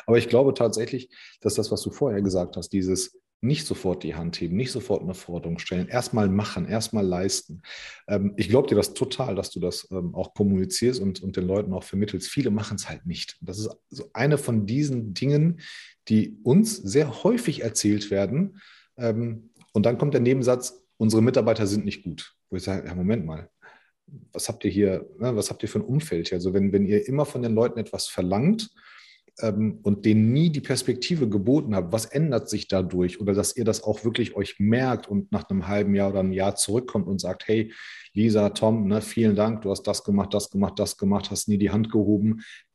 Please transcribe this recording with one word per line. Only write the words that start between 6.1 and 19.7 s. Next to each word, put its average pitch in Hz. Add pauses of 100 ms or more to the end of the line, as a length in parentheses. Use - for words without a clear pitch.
machen, 95
erstmal 110
leisten. 90 (440)
Ähm, 101
ich 104
glaub 131
dir 107
das -
total, -
dass 92
du -
das, 87
ähm, 90
auch -
kommunizierst 98
und, 98
und 95
den 90
Leuten 95
auch 90
vermittelst. 98
Viele 127
machen's 104
halt -
nicht. -
Das 92
ist 107 (220)
so -
eine 143
von 113
diesen 123
Dingen, 147 (480)
die 110
uns 190
sehr 127
häufig 196
erzählt 104
werden. 107 (360)
Ähm, 117 (220)